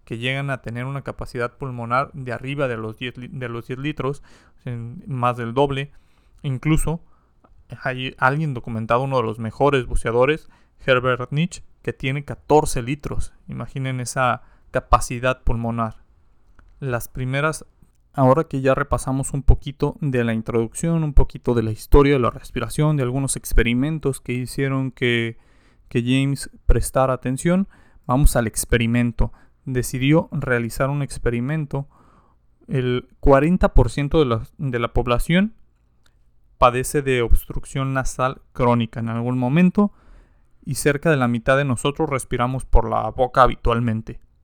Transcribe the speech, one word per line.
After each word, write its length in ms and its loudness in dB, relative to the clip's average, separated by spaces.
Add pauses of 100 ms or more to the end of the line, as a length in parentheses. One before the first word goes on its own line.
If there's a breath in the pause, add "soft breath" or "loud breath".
que 140 -10
llegan 320 -4
a 120 -6
tener 220 -10
una 180 -10
capacidad 540 -8
pulmonar 560 -4
de 200 -10
arriba 360 -4
de 80 -4
los 220 -10
diez 180 -10
li-, 120 -16
de 200 -10
los 180 -10
diez 120 -10
litros, 440 -6 (420 soft breath)
en, 420 -12
más 300 0
del 180 -6
doble. 380 0 (500)
Incluso 640 0 (800)
hay 360 -6
alguien 340 0
documentado, 500 -2
uno 160 -2
de 40 2
los 160 -4
mejores 480 0
buceadores, 640 2 (340 soft breath)
Herbert 460 0
Nietzsche, 340 -4 (180)
que 100 -4
tiene 320 -6
catorce 580 2
litros. 520 -6 (120)
Imaginen 540 -8
esa 420 -2 (280 soft breath)
capacidad 720 0
pulmonar. 600 -2 (760)
Las 280 -4
primeras, 580 -4 (460)
ahora 320 4
que 160 -6
ya 140 2
repasamos 580 -2
un 100 -4
poquito 580 4
de 240 0
la 100 0
introducción, 720 -2
un 100 -4
poquito 400 4
de 80 2
la 100 -2
historia 420 4
de 60 2
la 100 0
respiración, 680 -2
de 60 0
algunos 340 -2
experimentos 840 0
que 120 -8
hicieron 580 -4
que, 480 -2 (500 soft breath)
que 140 0
James 480 0 (160)
prestara 480 4
atención, 540 0 (380 soft breath)
vamos 300 4
al 100 2
experimento. 840 -2 (320 soft breath)
Decidió 680 0
realizar 580 -2
un 120 -4
experimento. 840 -4 (760 soft breath)
El 420 -2 (120)
cuarenta 540 4
por 160 6
ciento 300 0
de 60 4
la, 160 -2 (160)
de 200 -4
la 140 -2
población 600 2 (1040)
padece 460 2
de 180 0
obstrucción 720 0
nasal 480 -4 (120)
crónica 480 0
en 100 -6
algún 260 -4
momento 560 2 (720 soft breath)
y 120 -6
cerca 340 0
de 60 4
la 120 2
mitad 300 2
de 80 0
nosotros 420 -2
respiramos 560 -4
por 240 4
la 220 -2
boca 320 2
habitualmente. 800 0 (240)